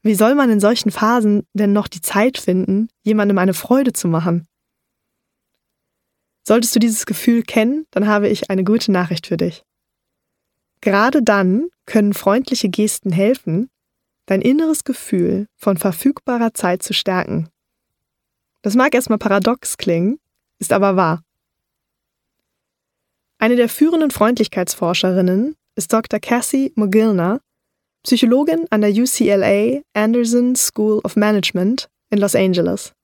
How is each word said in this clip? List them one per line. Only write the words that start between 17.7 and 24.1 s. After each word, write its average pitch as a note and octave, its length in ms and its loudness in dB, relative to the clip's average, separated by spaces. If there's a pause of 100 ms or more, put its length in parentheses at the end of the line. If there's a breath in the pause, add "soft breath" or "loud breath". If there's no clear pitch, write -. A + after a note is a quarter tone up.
Das G#3 120 -4
mag B3+ 180 2
erstmal A#3+ 260 0
paradox G3+ 580 -2
klingen, F3 420 -2 (400)
ist - 140 -4
aber G3 240 2
wahr. E3+ 260 0 (2250)
Eine A#3 180 2
der A#3 120 2
führenden D#4+ 420 2